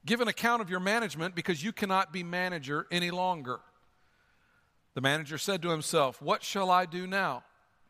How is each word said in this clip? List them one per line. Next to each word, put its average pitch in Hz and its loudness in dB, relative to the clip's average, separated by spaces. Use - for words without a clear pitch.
Give 226 2
an 233 2
account 233 2
of 170 -4
your 180 0
management, 185 0
because 165 -2
you 220 -2
cannot 190 2
be 180 -6
manager 170 -2
any 175 0
longer.' 175 -2
The 131 -4
manager 147 0
said 190 -2
to 170 -2
himself, 151 2
'What 170 0
shall 185 0
I 180 6
do 180 -8
now? 185 -2